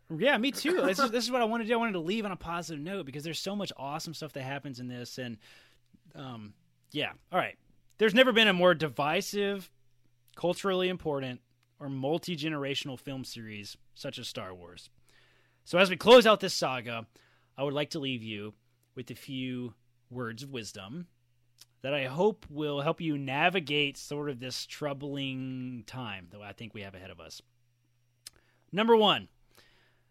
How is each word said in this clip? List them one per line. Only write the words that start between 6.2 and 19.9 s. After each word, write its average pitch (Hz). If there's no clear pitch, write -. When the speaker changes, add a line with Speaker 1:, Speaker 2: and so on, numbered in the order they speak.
Speaker 1:
yeah. 139
All 185
right. 113
There's 208
never 254
been 220
a 196
more 180
divisive, 175
culturally 185
important, 139
or 143
multi-generational 143
film 135
series 107
such -
as 120
Star 95
Wars. 87
So -
as 185
we 180
close 220
out 214
this 190
saga, 120
I 135
would 143
like 147
to -
leave 131
you 107
with 127
a 127
few 127